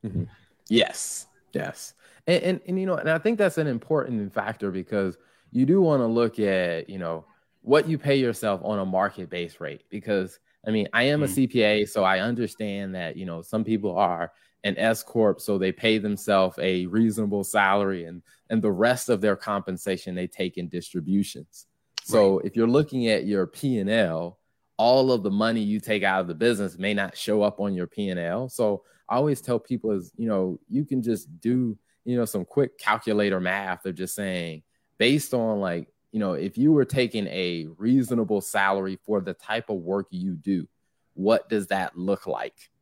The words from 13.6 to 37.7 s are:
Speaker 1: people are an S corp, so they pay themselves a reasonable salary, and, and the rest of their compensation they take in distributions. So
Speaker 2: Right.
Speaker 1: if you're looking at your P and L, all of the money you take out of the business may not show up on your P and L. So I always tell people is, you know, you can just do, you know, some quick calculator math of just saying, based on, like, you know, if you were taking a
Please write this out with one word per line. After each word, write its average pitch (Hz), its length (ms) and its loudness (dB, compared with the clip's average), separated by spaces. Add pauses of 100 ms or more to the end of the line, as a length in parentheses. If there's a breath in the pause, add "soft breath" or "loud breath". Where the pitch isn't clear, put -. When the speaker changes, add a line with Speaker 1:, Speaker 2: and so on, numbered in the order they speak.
Speaker 1:
people 101 320 -2
are 87 360 0 (320 soft breath)
an 101 140 0
S 113 260 2
corp, 107 380 2
so 101 160 0
they 92 140 2
pay 110 260 2
themselves 101 640 2
a 92 260 0
reasonable 104 580 0
salary, 98 640 2
and, 85 160 -14 (280 soft breath)
and 113 120 0
the 107 100 2
rest 117 380 2
of 110 120 2
their 104 140 2
compensation 95 800 -6
they 90 120 -4
take 92 300 -6
in 87 120 -8
distributions. 90 960 -6 (380)
So 98 340 4
Speaker 2:
Right. - 80 -4
Speaker 1:
if 98 100 -4
you're 113 120 4
looking 131 400 2
at 98 180 2
your 98 220 0
P 127 320 -2
and 98 100 0
L, 87 500 0 (380)
all 127 340 4
of 117 120 0
the 98 80 0
money 110 300 0
you 104 180 0
take 104 240 -2
out 95 180 2
of 87 60 -4
the 85 80 -6
business 98 420 0
may 98 160 -2
not 98 240 -4
show 104 240 0
up 104 180 0
on 101 140 -2
your 90 140 -4
P 101 220 -6
and 90 100 -4
L. 95 300 -4
So 104 340 -2 (260 soft breath)
I 113 60 0
always 139 260 0
tell 120 180 -2
people 110 320 -4
is, 95 240 -4
you 113 120 -4
know, 95 320 0 (100)
you 139 160 0
can 131 180 -2
just 101 380 -4
do, 120 360 0 (280)
you 123 120 -2
know, 117 80 2
some 101 200 -4
quick - 320 0
calculator 104 600 2
math 95 460 -2
of 92 100 -6
just 90 200 -8
saying, 87 480 -6 (360)
based 139 340 2
on, 113 260 0
like, 87 320 -4 (200)
you 110 80 -4
know, 98 140 0
if 85 240 -6
you 143 140 6
were 143 140 6
taking 120 420 -2
a 87 400 -4 (100)